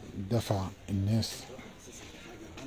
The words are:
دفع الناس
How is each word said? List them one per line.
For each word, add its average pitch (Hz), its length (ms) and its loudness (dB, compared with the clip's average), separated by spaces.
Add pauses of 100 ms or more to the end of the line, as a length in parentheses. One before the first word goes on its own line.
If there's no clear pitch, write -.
(320)
دفع 104 360 4 (220)
الناس 104 440 6 (1300)